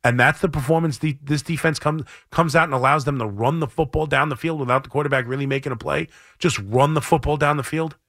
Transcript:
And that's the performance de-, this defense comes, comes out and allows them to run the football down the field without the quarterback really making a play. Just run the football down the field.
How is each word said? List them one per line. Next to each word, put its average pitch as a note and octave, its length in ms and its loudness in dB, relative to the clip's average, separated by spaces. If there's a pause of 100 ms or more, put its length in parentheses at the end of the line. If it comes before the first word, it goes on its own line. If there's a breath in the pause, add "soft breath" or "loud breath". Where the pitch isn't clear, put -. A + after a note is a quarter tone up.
And B2 180 2
that's C#3+ 200 4
the F#3+ 80 0
performance D3+ 500 0
de-, D3+ 240 -2
this C#3+ 200 -2
defense D#3+ 360 0
comes, D3+ 240 -2 (280 loud breath)
comes D#3+ 240 2
out E3 100 6
and C#3+ 100 -2
allows C3 300 2
them C#3 140 0
to A2+ 80 -2
run A2+ 340 0
the D3 60 -2
football D#3 400 -2
down C#3+ 220 2
the C3+ 80 -4
field D#3+ 240 -4
without C3 240 0
the A#2+ 60 -18
quarterback C3+ 360 0
really C3+ 200 -4
making C3+ 260 -2
a A#2 40 -4
play. D2 320 -4 (300 soft breath)
Just D3+ 200 0
run B2 360 2
the D3+ 60 2
football D3+ 360 0
down D3 200 2
the C#3 60 -4
field. D#3+ 340 -6 (120)